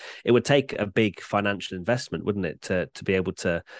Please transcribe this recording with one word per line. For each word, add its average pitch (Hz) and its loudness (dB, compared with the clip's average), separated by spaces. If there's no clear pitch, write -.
It - 2
would 120 6
take 143 2
a - -2
big 104 0
financial 101 -2
investment, 90 -2
wouldn't 101 0
it, - -6
to, 90 0
to - -14
be 98 2
able 92 0
to, 87 -2